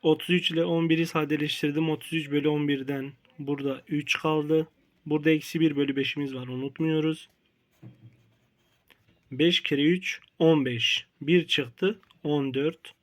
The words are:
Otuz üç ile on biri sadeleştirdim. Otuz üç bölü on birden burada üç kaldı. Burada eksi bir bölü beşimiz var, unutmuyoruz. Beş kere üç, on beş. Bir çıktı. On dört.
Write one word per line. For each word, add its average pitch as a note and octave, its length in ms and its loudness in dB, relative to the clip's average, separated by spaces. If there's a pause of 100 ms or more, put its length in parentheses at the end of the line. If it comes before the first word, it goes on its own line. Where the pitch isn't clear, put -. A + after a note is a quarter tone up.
Otuz D#3 280 2
üç F3 220 2
ile E3 140 0
on E3 240 0
biri D#3+ 160 4
sadeleştirdim. D3+ 840 -2
Otuz D3+ 240 -6
üç D3 180 -4
bölü D3 160 2
on D3 200 0
birden C#3 460 -4 (260)
burada C#3 480 -4
üç - 300 -2
kaldı. D#3 500 0 (380)
Burada D3+ 240 0
eksi D#3 300 0
bir D#3 160 2
bölü C#3 200 0
beşimiz C3+ 400 -4
var, B2+ 120 -8
unutmuyoruz. D#3 840 -2 (2000)
Beş D#3 300 0
kere C#3+ 220 0
üç, F3+ 360 0 (200)
on D#3+ 260 4
beş. A#2+ 400 -2 (160)
Bir D#3+ 260 2
çıktı. F#3 520 -2 (240)
On C#3+ 300 -2
dört. D3+ 500 -4